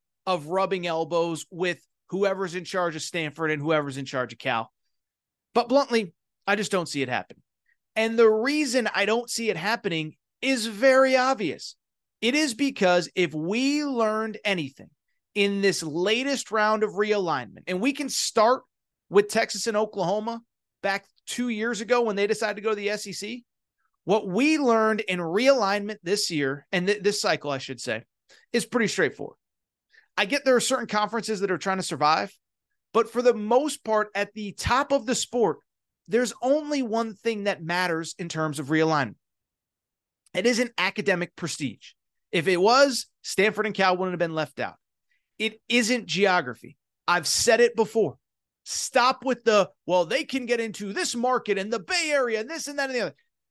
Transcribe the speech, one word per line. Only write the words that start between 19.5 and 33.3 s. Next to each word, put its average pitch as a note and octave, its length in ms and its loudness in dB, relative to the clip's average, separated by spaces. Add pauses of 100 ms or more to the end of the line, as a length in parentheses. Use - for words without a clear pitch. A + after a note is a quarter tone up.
and G#3+ 100 -2
Oklahoma G#3+ 640 -2 (400)
back G3 240 -2 (220)
two B3 220 -4
years A3 320 -4
ago A#3+ 200 2
when G#3+ 140 0
they G3+ 120 2
decided G#3 280 -2
to G3+ 60 -12
go G#3 80 -2
to G#3+ 60 0
the G3+ 140 -4
S G#3 180 -6
E F#3+ 60 -10
C, A#3 300 -10 (600)
what G#3 240 2
we C4+ 300 2
learned A3 440 2
in F#3 180 -4
realignment G#3 840 2
this G3+ 260 -2
year, C#3+ 420 -2
and F3+ 160 -2
th-, G3+ 140 0
this G3 180 0
cycle, D#3+ 300 -2
I C#3 80 -2
should B2+ 240 -10
say, A2+ 220 -6 (500)
is A#3 120 0
pretty A3+ 220 0
straightforward. - 500 -2 (800)
I G3+ 80 2
get C#4 200 -2
there C4 100 6
are A3+ 60 4
certain B3 260 -2
conferences G#3+ 540 -4
that F#3+ 100 0
are F#3 60 -2
trying F#3+ 200 -4
to F#3 60 -4
survive, D#3+ 500 0 (600)
but A3+ 180 2
for A#3+ 100 -2
the A#3+ 120 6